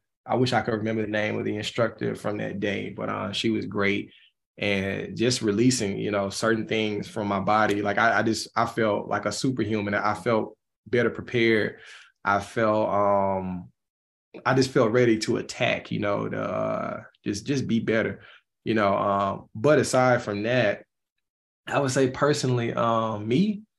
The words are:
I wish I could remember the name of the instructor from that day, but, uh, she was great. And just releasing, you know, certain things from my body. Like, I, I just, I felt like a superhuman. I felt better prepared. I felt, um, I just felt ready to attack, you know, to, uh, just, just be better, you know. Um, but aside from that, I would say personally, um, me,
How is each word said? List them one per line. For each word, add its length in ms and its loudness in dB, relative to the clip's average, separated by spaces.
I 120 -2
wish 160 2
I 80 2
could 140 -2
remember 280 -2
the 60 -4
name 300 -2
of 60 -4
the 120 -4
instructor 580 -4
from 240 -6
that 220 -6
day, 300 -4
but, 180 -8
uh, 240 -6
she 180 -2
was 160 -2
great. 460 -2
And 600 -2
just 240 2
releasing, 560 2
you 120 -4
know, 200 0
certain 360 0
things 400 -2
from 220 -4
my 120 0
body. 420 2
Like, 160 0
I, 220 4
I 20 2
just, 340 -2
I 80 2
felt 420 0
like 200 -2
a 40 -2
superhuman. 640 -2
I 220 0
felt 420 -2
better 240 2
prepared. 680 0
I 160 2
felt, 480 0
um, 800 0
I 80 4
just 160 4
felt 220 4
ready 260 4
to 180 -2
attack, 560 -2
you 60 -2
know, 280 -2
to, 160 -6
uh, 600 -4
just, 240 -6
just 200 -2
be 140 0
better, 420 0
you 80 0
know. 240 2
Um, 580 0
but 240 4
aside 440 4
from 220 -4
that, 400 0
I 120 0
would 120 0
say 180 4
personally, 640 0
um, 560 0
me, 320 2